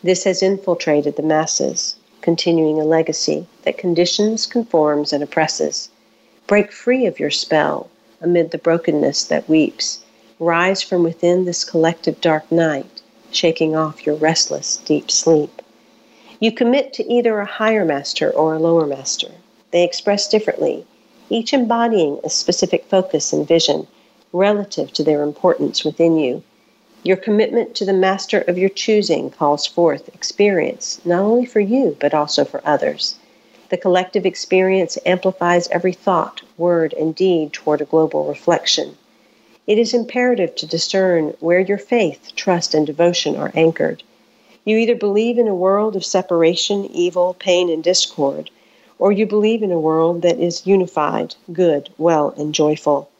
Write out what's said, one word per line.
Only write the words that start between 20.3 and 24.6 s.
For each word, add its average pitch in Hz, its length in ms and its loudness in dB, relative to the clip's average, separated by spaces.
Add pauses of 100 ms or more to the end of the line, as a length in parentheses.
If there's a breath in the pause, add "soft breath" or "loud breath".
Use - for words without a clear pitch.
each 226 240 -2
embodying 226 720 0
a 156 60 -6
specific - 560 -2
focus 185 460 0
and 151 160 -2
vision 156 380 2 (480 soft breath)
relative 196 600 -2